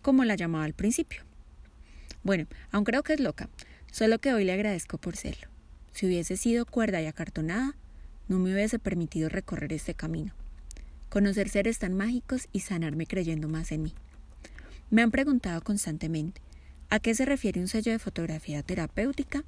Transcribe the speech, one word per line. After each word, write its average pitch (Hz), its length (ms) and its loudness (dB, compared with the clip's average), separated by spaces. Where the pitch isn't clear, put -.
como 262 160 8
la 214 120 4
llamaba 165 280 0
al 151 100 -2
principio. - 500 0
Bueno, 175 240 2
aún 202 140 2
creo 247 180 2
que 311 100 2
es 302 60 2
loca, 190 300 -2
solo 226 280 4
que 277 140 2
hoy 208 120 4
le 185 80 2
agradezco 196 440 -2
por 175 200 -6
serlo. - 320 -8
Si - 140 -2
hubiese 180 320 2
sido 233 280 2
cuerda 214 360 2
y 156 60 -2
acartonada, 170 680 -2
no 185 100 4
me 185 140 4
hubiese 214 260 2
permitido 165 480 0
recorrer 160 460 -4
este 160 220 -4
camino, 160 380 -4
conocer 196 400 4
seres 208 300 2
tan 185 140 0
mágicos 240 600 0
y 190 80 0
sanarme 165 440 0
creyendo 160 440 -2
más 160 240 -2
en 156 100 0
mí. 160 100 -4
Me 220 120 8
han 233 100 6
preguntado 240 500 2
constantemente, 160 800 -2
"¿A 214 120 4
qué 226 120 2
se 262 120 2
refiere 262 340 2
un 180 80 0
sello 220 240 0
de 226 80 0
fotografía 156 640 -4
terapéutica? 226 840 -2